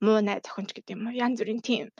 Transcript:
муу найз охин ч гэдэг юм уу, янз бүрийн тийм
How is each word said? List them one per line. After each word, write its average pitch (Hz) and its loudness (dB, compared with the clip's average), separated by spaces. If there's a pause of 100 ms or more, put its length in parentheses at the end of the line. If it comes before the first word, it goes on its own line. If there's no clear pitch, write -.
муу 214 6
найз 202 0
охин 196 -8
ч - -10
гэдэг - -12
юм 226 -6
уу, 247 -6
янз 247 0
бүрийн 226 -2
тийм 226 0 (140)